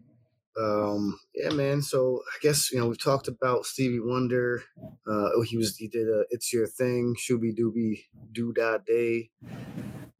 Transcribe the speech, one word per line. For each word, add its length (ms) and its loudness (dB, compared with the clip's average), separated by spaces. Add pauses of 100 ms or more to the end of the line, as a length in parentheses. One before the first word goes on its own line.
(560)
Um, 600 0 (160)
yeah, 160 -2
man. 320 2
So 400 0 (100)
I 80 -12
guess, 320 2
you 60 0
know, 80 4
we've 160 -2
talked 240 2
about 400 0
Stevie 340 0
Wonder. 640 0 (180)
Uh, 560 -2
oh, 60 4
he 140 -2
was, 200 0
he 120 -10
did 200 0
a 220 4
It's 220 -4
Your 140 2
Thing, 520 0
Shooby 400 0
Dooby 460 0 (280)
Doo 200 -4
Dah 340 2
Day. 440 0 (880)